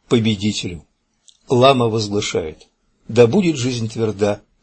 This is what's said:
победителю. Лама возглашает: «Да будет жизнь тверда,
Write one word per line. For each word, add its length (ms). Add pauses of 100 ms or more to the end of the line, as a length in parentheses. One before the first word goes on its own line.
победителю. 800 (600)
Лама 400
возглашает: 800 (400)
«Да 180
будет 300
жизнь 320
тверда, 540 (200)